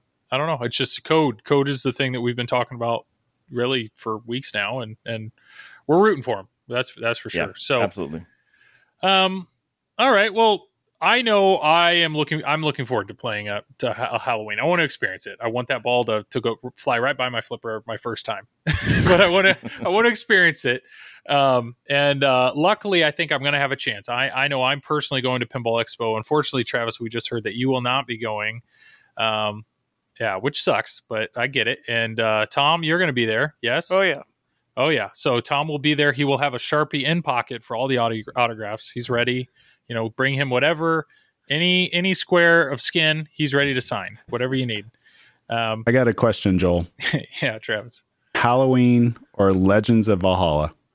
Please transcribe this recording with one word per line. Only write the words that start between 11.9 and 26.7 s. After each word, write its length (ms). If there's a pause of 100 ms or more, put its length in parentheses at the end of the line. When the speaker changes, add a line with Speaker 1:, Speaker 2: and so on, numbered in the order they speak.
Speaker 1:
am 220
looking, 300
I'm 180
looking 220
forward 240
to 40
playing 360
a, 140 (160)
to 120
ha-, 220
a 60
Halloween. 400
I 40
wanna 200
experience 440
it. 140
I 60
want 200
that 160
ball 220
to, 240
to 100
go 180 (180)
fly 240
right 180
by 120
my 120
flipper 460
my 100
first 280
time, 300
<laughs> 100
but 540
I 80
wanna, 300 (260)
I 60
wanna 200
experience 540
it. 200 (440)
Um, 480 (140)
and, 340
uh, 320
luckily, 480
I 80
think 220
I'm 100
gonna 160
have 120
a 40
chance. 340
I, 200
I 180
know 160
I'm 160
personally 420
going 200
to 60
Pinball 360
Expo. 320
Unfortunately, 480
Travis, 380